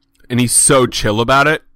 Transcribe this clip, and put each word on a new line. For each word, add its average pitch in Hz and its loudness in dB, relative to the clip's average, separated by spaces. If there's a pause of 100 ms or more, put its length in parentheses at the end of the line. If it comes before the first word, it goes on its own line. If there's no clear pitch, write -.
(300)
And 120 -2
he's 123 0
so 131 2
chill 107 -4
about 135 0
it, 156 -4 (140)